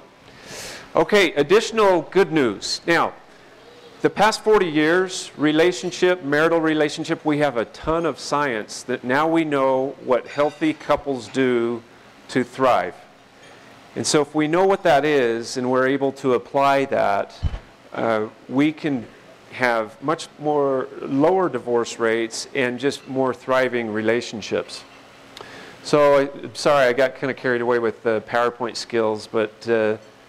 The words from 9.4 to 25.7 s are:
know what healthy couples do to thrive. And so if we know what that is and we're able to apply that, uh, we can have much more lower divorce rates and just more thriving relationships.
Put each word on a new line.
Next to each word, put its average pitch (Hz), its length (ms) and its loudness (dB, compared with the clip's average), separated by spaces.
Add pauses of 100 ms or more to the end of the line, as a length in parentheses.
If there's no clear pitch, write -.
know 135 500 0 (100)
what 123 220 0
healthy 151 460 -2
couples 139 560 -4
do 120 540 0 (460)
to 127 140 0
thrive. 117 520 0 (1000)
And 120 100 -4
so 156 160 2
if 143 140 -8
we 151 100 0
know 175 200 2
what 190 180 0
that 147 200 4
is 120 520 0
and 127 120 -2
we're 127 200 2
able 135 240 0
to 135 220 0
apply 139 520 0
that, 104 500 -2 (560)
uh, 113 340 -2 (220)
we 143 240 0
can 143 320 -6 (460)
have 113 500 -2
much 156 280 -4 (100)
more 143 480 -2 (140)
lower 165 480 2
divorce 120 500 -2
rates 113 560 -2
and 123 240 -2
just 135 300 -4
more 131 260 0
thriving 123 580 0
relationships. 110 920 -4 (1000)